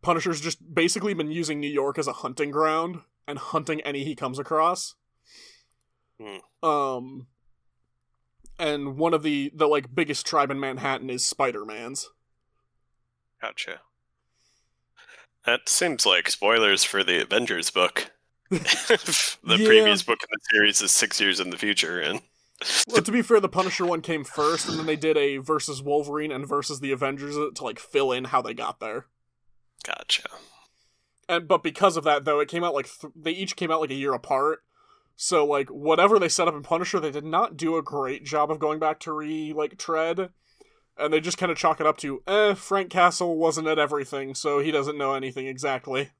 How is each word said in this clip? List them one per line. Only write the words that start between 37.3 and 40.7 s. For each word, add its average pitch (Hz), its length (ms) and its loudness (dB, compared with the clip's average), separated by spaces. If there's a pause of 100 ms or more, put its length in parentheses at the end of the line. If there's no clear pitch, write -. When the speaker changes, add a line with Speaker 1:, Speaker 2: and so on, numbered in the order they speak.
Speaker 1:
do 165 200 0
a 160 40 0
great 143 420 -4
job 147 280 0
of 156 80 -2
going 156 180 0
back 156 220 0
to 165 120 -10
re-, 156 420 -6
like, 151 260 -4
tread. 170 500 -2 (680)